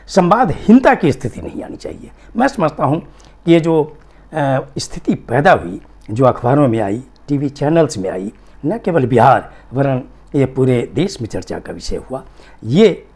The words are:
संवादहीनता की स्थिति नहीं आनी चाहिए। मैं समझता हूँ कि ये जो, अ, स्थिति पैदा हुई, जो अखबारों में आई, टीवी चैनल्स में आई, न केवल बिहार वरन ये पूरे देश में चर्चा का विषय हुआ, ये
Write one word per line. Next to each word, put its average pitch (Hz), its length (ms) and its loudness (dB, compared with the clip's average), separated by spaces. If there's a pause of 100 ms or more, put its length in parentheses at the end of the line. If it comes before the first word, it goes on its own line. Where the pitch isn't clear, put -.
संवादहीनता 214 880 4
की 160 180 2
स्थिति 110 300 -6
नहीं - 220 -12
आनी - 120 -14
चाहिए। - 360 -14 (240)
मैं 247 120 2
समझता 165 380 -2
हूँ 147 140 0 (460)
कि 170 60 2
ये 170 80 8
जो, 156 380 0 (360)
अ, 139 260 -2 (180)
स्थिति - 380 -6
पैदा 147 360 0
हुई, 95 300 -2 (300)
जो 120 140 0
अखबारों 131 420 2
में 113 120 0
आई, 107 240 -4 (240)
टीवी 143 220 -4
चैनल्स 151 480 0
में 95 120 -6
आई, 95 240 -8 (320)
न 190 120 -2
केवल 165 280 0
बिहार 117 480 4 (200)
वरन 135 300 -2 (320)
ये 139 100 2
पूरे 127 500 0
देश 170 260 -4
में 110 80 -6
चर्चा 90 300 -10
का 90 140 -14
विषय - 220 -8
हुआ, 131 280 -12 (400)
ये 170 520 2